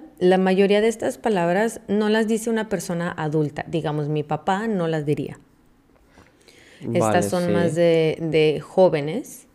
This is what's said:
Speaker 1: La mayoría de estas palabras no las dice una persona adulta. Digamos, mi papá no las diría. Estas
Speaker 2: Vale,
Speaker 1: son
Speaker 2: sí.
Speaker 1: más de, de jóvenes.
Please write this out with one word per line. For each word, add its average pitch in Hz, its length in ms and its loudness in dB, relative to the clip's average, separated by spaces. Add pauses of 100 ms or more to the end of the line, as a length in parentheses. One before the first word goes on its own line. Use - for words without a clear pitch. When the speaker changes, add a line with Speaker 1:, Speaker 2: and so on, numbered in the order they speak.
(200)
Speaker 1:
La 185 180 4
mayoría 190 440 4
de 220 80 2
estas 226 280 -4
palabras 202 680 0
no 208 220 0
las 220 180 2
dice 220 220 -2
una 220 180 -2
persona 175 500 -4
adulta. 156 500 -2
Digamos, 151 420 -4
mi 151 140 -2
papá 190 440 -4
no 185 200 -2
las 156 180 -2
diría. 143 340 -4 (1400)
Estas 117 180 -2
Speaker 2:
Vale, 110 240 2
Speaker 1:
son 185 240 -2
Speaker 2:
sí. 175 40 0
Speaker 1:
más 170 240 2
de, 165 440 2
de 156 400 2
jóvenes. 160 960 0